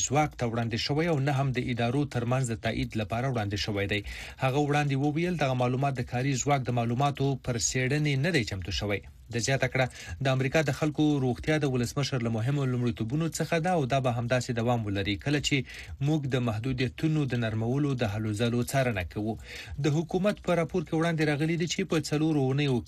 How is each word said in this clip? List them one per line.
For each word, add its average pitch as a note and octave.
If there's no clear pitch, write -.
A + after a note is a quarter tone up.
ځواک D3
ته A#2+
وړاندې A#2
شوی D3+
او D3+
نه C#3
هم C3+
د B2+
ادارو A#2+
ترمنځ B2
د G#2+
تایید A#2
لپاره A#2
وړاندې G#2
شوی G2+
دی. G#2
هغه C3
وړاندې C#3+
وویل، D#3+
دغه C3
معلومات B2+
د -
کاري C3
ځواک C#3
د A#2+
معلوماتو C3+
پر B2
څېړنې C#3+
نه F#3
دی -
چمتو F#2
شوی. G2+
د A2+
زیاته C3
کړه، C3
د -
امریکا C3
د C#3+
خلکو D3+
روغتیا C3
د C#3
ولسمشر B2+
له A#2
مهمو C#3
لومړیتوبونو B2
څخه E3+
ده F#3
او D3
دا C#3
به B2
همداسې A#2+
دوام A#2
ولري، G2
کله C#3+
چې D3
موږ D3
د B2
محدودیتونو C3
د A#2+
نرمولو A#2
د G2+
هلو G#2+
ځلو A#2+
څارنه A#2+
کوو. G#2+
د C#3+
حکومت F#3
په F3
راپور E3
کې -
وړاندې D#3+
راغلي D#3+
دي -
چې F#3+
په D#3
څلورو D3+
اونیو C3+